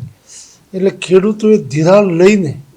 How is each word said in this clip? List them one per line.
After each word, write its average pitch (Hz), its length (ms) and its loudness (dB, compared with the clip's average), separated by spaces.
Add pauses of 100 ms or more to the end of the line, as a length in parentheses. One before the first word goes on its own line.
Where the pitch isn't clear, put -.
(720)
એટલે 190 160 -2
ખેડૂતોએ 214 680 0
ધિરાણ 160 480 0
લઈને 180 560 0 (160)